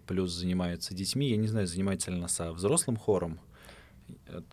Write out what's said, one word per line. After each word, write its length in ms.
плюс 240
занимается 640
детьми. 340
Я 80
не 120
знаю, 180
занимается 440
ли 60
она 120
со 240
взрослым 440
хором, 420
э, 140